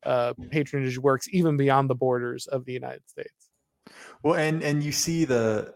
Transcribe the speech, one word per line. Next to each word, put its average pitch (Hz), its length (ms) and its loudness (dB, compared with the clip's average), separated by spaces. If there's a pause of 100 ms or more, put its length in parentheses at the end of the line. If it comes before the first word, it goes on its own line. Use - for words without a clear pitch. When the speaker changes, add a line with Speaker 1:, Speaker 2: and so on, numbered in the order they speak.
Speaker 1:
uh, 123 280 0 (180)
patronage 139 480 -2
works, 131 320 2
even 165 260 2
beyond 139 320 4
the 127 60 2
borders 123 540 -2
of 131 160 -4
the 131 80 -10
United 127 360 -10
States. - 420 -16 (720)
Speaker 2:
Well, 156 120 4
and, 156 280 0
and 147 200 0
you 147 80 -4
see 165 340 0
the 113 520 0